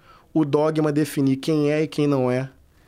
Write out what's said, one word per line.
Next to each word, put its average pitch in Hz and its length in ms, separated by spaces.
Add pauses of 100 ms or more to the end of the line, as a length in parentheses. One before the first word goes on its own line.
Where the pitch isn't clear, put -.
(340)
o 156 100
dogma 151 480
definir 143 460
quem 147 340
é 151 120
e 151 40
quem 147 200
não 127 240
é, 131 180 (380)